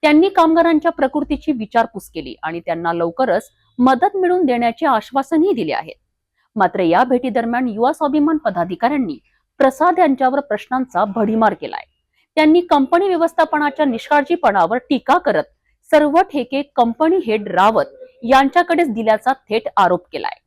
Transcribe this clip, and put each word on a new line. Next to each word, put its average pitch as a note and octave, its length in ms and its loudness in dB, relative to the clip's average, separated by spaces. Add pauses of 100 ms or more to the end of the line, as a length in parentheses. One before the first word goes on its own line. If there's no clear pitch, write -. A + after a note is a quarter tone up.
त्यांनी D#4 260 4
कामगारांच्या E4 640 2
प्रकृतीची D4 600 -4
विचारपूस A3+ 580 -4
केली C3+ 320 -12
आणि E3 180 -8
त्यांना E3+ 320 -4
लवकरच E3+ 580 -2 (280)
मदत C4+ 380 2
मिळवून F4+ 280 0
देण्याचे A#3+ 420 -2
आश्वासनही C#4+ 680 0
दिले E3+ 200 -4
आहे. - 200 -8 (640)
मात्र, F#3+ 240 0
या F3 240 2
भेटीदरम्यान B3 640 -2
युवा A#3 240 -2
स्वाभिमान D4+ 440 0
पदाधिकाऱ्यांनी F#3+ 840 -4 (400)
प्रसाद D4+ 400 0
यांच्यावर C4+ 420 0
प्रश्नांचा B3 640 -4
भडीमार G#3+ 500 0
केलाय. - 300 -12 (500)
त्यांनी D#4 260 4
कंपनी F4 480 0
व्यवस्थापनाच्या D#4 760 0
निष्काळजीपणावर B3 920 0 (120)
टीका C#4 280 0
करत F#3+ 260 -2 (460)
सर्व D4+ 300 4 (120)
ठेके C4+ 300 -4 (140)
कंपनी C#4+ 400 2 (100)
हेड G#3+ 220 -2
रावत F#3+ 360 2 (380)
यांच्याकडेच C#4+ 680 2
दिल्याचा A3 420 0
थेट A3+ 440 -4
आरोप F3+ 360 2
केलाय. - 340 -10